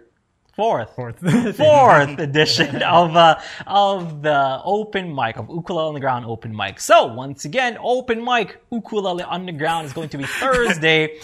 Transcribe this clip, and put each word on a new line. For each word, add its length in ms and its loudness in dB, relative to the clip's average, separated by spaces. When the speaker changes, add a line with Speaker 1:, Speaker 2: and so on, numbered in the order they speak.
Speaker 1:
Fourth. 400 -2
Speaker 2:
Fourth. 220 -12
<laughs> 360 0
Speaker 1:
Fourth 640 6
edition 640 0
of, 320 4
uh, 240 6
of 560 -2
the 440 0
open 500 -4
mic, 220 -4
of 120 -10
Ukulele 380 -6
Underground 380 -4
open 280 -10
mic. 280 -8
So, 240 4
once 400 -10
again, 360 -4
open 420 -4
mic, 460 -4
Ukulele 540 -6
Underground 640 -6
is 60 -12
going 160 -10
to 80 -10
be 80 -8
Thursday, 1000 0